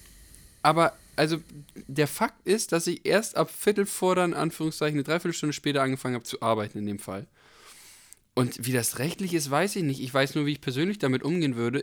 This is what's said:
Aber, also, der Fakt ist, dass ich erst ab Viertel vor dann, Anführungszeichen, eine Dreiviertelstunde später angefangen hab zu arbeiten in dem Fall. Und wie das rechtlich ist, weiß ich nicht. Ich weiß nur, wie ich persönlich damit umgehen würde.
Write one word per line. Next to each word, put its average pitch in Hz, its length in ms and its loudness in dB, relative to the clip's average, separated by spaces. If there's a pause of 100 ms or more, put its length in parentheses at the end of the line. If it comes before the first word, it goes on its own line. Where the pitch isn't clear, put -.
(640)
Aber, 156 300 4 (220)
also, 156 220 2 (500)
der 143 200 2
Fakt - 380 -4
ist, 202 260 0
dass 170 160 0
ich - 180 -4
erst 208 320 2
ab 156 140 2
Viertel 202 340 2
vor 185 300 2
dann, 175 180 2
Anführungszeichen, 151 640 -2
eine 139 60 0
Dreiviertelstunde 160 500 -2
später 143 280 0
angefangen 131 340 0
hab 117 100 -6
zu - 160 -8
arbeiten 110 380 0
in 104 80 -4
dem 101 120 -4
Fall. 98 280 -10 (1040)
Und 123 320 0
wie 131 80 -2
das 120 260 0
rechtlich 175 340 -2
ist, 151 160 0
weiß 180 280 2
ich 180 60 -2
nicht. 135 180 -2
Ich 127 120 -8
weiß 139 220 2
nur, 151 100 0
wie 147 80 0
ich 143 80 -8
persönlich 165 380 -2
damit 131 240 0
umgehen 151 320 0
würde. 120 280 0